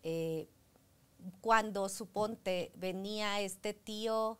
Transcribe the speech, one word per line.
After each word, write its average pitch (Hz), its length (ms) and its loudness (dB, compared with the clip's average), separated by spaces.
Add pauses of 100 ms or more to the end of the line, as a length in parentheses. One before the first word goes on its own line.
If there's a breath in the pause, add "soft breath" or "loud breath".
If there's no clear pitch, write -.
Eh, 160 460 -2 (920)
cuando, 214 480 4
suponte, 202 880 -2
venía 202 640 -2
este 202 340 -4
tío 220 640 -2